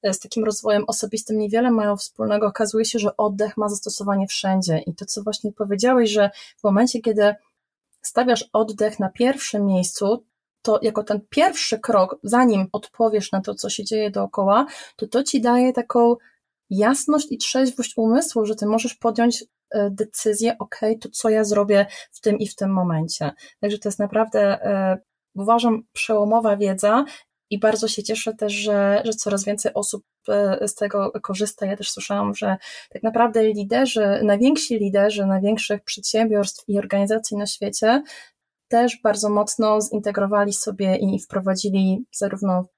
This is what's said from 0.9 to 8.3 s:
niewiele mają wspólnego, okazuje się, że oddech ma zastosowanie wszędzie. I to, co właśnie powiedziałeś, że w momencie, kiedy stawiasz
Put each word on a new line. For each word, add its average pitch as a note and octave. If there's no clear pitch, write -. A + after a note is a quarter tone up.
niewiele A3
mają G#3
wspólnego, G#3
okazuje A3
się, A#3
że G3+
oddech G#3
ma G#3+
zastosowanie G3+
wszędzie. F#3
I E3+
to, G3
co G3+
właśnie G#3
powiedziałeś, G#3+
że G#3
w -
momencie, A3+
kiedy G#3
stawiasz A#3+